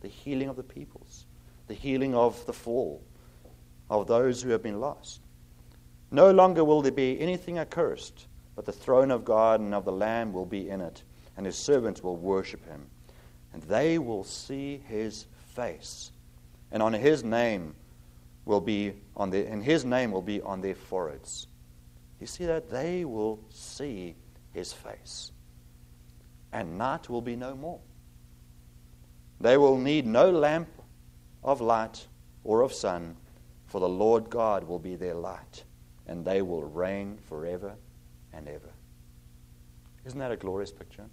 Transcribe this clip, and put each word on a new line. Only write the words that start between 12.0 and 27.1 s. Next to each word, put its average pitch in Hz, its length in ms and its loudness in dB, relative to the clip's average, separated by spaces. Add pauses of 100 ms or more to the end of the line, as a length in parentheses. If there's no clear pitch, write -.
will 90 140 -4
worship 95 500 -4
him. 73 220 -16 (640)
And - 120 -14
they 139 340 2
will 117 240 -4
see 139 560 -10
his 110 480 -6 (120)
face, - 760 -12 (580)
and 110 120 -2
on 113 100 4
his 127 320 4
name 110 500 0 (680)
will 101 160 4
be 101 400 -2 (160)
on 101 140 -2
their, 98 160 0
and 107 180 -8
his 147 200 2
name 123 280 0
will 95 100 -2
be 104 200 -4
on 95 180 -6
their 95 140 -4
foreheads." - 720 -8 (720)
You 117 60 -12
see - 200 -10
that? 160 220 -2
They 165 360 -4
will 110 440 -4
see 95 680 -12 (380)
his 87 200 -10
face, - 600 -16 (1200)
and 85 260 -8
night 135 300 -4
will 120 140 -6